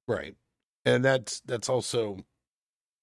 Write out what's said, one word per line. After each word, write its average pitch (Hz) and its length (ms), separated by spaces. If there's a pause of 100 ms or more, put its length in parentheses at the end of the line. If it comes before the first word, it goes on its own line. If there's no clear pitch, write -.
Right. 80 280 (480)
And 123 200
that's, 131 380
that's 120 280
also 110 500 (840)